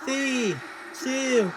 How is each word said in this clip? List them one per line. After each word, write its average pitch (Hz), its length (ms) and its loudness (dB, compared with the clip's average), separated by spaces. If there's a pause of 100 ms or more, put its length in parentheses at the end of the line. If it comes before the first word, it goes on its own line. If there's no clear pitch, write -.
three, 254 600 0 (300)
two 254 640 2